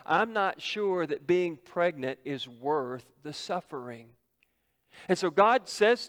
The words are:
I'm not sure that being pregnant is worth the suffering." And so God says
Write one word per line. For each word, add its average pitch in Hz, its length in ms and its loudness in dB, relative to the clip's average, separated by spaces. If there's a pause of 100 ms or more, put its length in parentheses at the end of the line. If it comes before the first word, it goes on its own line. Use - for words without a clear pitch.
I'm 202 260 2
not 196 300 -2
sure 185 440 -2
that 143 200 -6
being 175 320 2
pregnant 151 640 -2
is 131 240 -8
worth 127 560 -4 (180)
the 151 120 -12
suffering." 123 760 -10 (1000)
And 185 80 2
so 185 100 -2
God 202 400 4
says 233 400 2